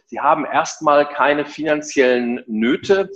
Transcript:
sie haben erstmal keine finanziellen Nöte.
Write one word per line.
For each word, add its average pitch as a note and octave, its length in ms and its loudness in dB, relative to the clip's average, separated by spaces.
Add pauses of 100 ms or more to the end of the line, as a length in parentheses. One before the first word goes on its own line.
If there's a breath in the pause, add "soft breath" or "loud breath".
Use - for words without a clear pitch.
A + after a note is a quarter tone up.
sie A2+ 160 -10
haben D3 240 2
erstmal D3 640 2
keine D3 360 0
finanziellen B2+ 1000 0
Nöte. E3 680 0